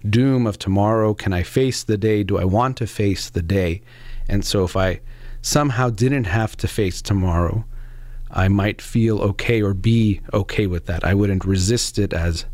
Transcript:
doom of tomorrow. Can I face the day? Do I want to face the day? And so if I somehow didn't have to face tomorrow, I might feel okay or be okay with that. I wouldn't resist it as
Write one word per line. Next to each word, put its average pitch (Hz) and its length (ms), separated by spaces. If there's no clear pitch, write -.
doom 123 380
of 104 140
tomorrow. 104 560
Can - 180
I 90 80
face 131 420
the 107 140
day? 104 260
Do 95 140
I 92 80
want 120 320
to 110 100
face - 440
the 92 100
day? 90 400
And 101 160
so 101 180
if 92 140
I 92 220
somehow 131 480
didn't 123 360
have 107 320
to - 100
face 95 340
tomorrow, 92 640
I 92 200
might 101 320
feel 113 380
okay 107 420
or 101 120
be 110 480
okay 104 340
with 87 200
that. 92 180
I 90 80
wouldn't 98 320
resist 98 520
it 101 160
as 82 400